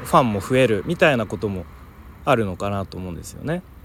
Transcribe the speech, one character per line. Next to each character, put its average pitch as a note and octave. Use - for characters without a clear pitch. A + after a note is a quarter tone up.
フ -
ァ E3
ン A#2
も G2
増 B2+
え C3
る G#2+
み F3
た E3+
い C3+
な A2+
こ G2+
と G#2+
も F#2
あ C#3
る A2+
の F2+
か G2+
な G2
と -
思 F#2
う F2
ん E2
で D#2
す -
よ E2+
ね。 E3+